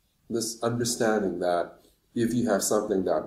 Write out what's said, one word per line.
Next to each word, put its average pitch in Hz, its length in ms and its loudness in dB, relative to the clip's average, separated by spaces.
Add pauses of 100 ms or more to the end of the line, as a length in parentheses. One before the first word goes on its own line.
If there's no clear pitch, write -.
(300)
this - 320 -4
understanding 110 800 0
that 87 260 0 (480)
if 117 200 0
you 120 180 0
have 98 100 2
something 104 440 0
that 82 220 0